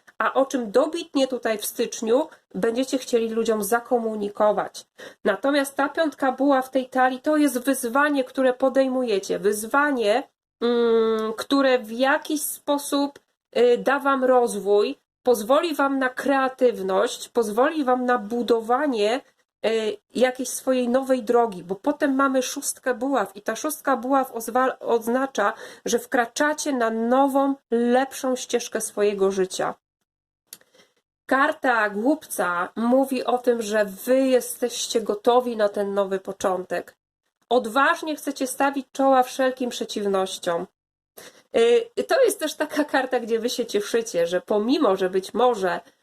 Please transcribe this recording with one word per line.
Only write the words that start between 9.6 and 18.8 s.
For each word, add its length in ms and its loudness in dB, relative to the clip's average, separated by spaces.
mm, 720 2
które 460 2
w 140 -12
jakiś 500 0
sposób, 760 -4
y, 220 4
da 200 0
wam 260 0
rozwój, 760 2
pozwoli 520 2
wam 240 0
na 100 0
kreatywność, 1200 0
pozwoli 560 0
wam 200 0
na 140 2
budowanie, 1040 0